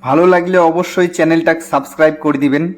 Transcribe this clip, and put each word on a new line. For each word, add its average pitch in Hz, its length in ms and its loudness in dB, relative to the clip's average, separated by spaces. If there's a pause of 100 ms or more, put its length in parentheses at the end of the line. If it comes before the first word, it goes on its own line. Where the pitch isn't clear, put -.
ভালো 143 220 2 (100)
লাগলে 180 220 0 (140)
অবশ্যই 180 460 -2
চ্যানেলটা 165 360 0 (200)
সাবস্ক্রাইব 156 420 0 (100)
করে 147 140 -2
দিবেন 143 260 -2 (140)